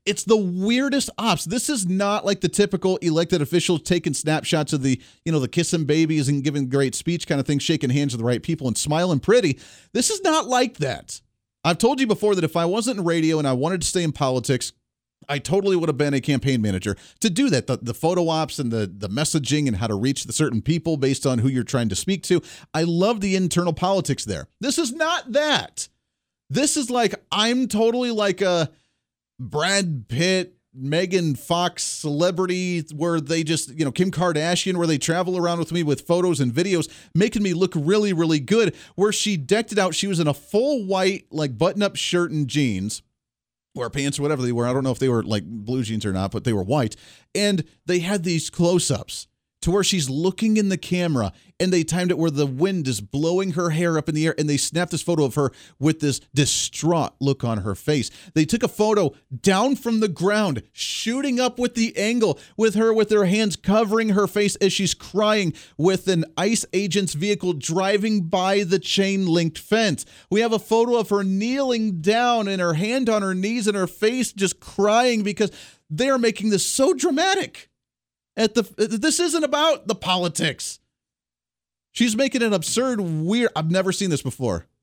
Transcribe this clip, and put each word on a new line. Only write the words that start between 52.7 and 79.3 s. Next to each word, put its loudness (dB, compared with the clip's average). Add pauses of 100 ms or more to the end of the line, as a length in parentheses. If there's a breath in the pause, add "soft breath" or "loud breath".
is -2
blowing -2
her -2
hair 0
up -4
in -2
the 0
air, 2
and 0
they 2
snapped -2
this -4
photo 2
of -2
her 0 (300 loud breath)
with 2
this -2 (120)
distraught 0
look -2
on -2
her -4
face. -2 (260 loud breath)
They 4
took 0
a 2
photo 0 (260 loud breath)
down 4
from -2
the 2
ground, 0 (100)
shooting -4
up -2
with -2
the -2
angle, 2 (180 loud breath)
with 2
her 4
with 2
her 4
hands 2
covering 2
her 4
face 0
as 2
she's 0
crying 0 (240 loud breath)
with 2
an 2 (120)
ice 0
agent's 0
vehicle 0
driving 0
by 2
the 0
chain-linked 0
fence. 0 (240 loud breath)
We 2
have 2
a 2
photo 2
of -2
her 2
kneeling 0
down 2
and -2
her 0
hand 0
on 0
her -2
knees -2
and 2
her 0
face -2
just -2
crying 2
because -2 (400 loud breath)
they 0
are 4
making 0
this 2
so 2
dramatic. 0 (680)
At 0
the, 4
this -2
isn't 0